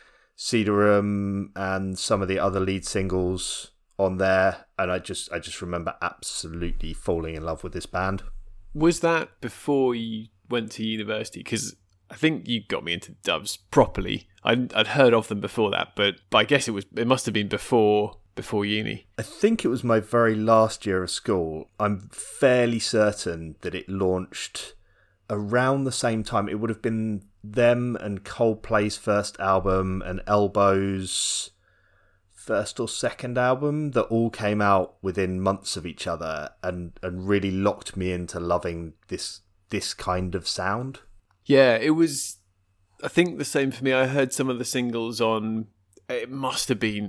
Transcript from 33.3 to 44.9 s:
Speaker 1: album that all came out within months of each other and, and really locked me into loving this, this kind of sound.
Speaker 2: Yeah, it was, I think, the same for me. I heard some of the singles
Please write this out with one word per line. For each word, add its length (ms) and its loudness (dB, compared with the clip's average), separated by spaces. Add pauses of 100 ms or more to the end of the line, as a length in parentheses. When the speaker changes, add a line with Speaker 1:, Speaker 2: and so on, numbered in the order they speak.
Speaker 1:
album 540 0
that 160 2
all 220 2
came 320 0
out 400 4
within 380 0
months 380 -2
of 80 -10
each 200 -10
other 440 -6 (120)
and, 400 -8
and 280 -6
really 220 4
locked 440 -2
me 160 -2
into 300 -6
loving 540 -2 (120)
this, 320 -10 (300)
this 240 -4
kind 420 -4
of 140 -6
sound. 500 -4 (460)
Speaker 2:
Yeah, 320 6
it 140 2
was, 460 0 (640)
I 60 -6
think, 300 2
the 80 -4
same 260 0
for 140 -6
me. 80 4
I 140 4
heard 260 0
some 160 -2
of 100 -2
the 60 -4
singles 560 -2